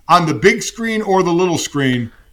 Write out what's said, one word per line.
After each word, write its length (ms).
on 180
the 80
big 300
screen 380
or 200
the 100
little 260
screen 540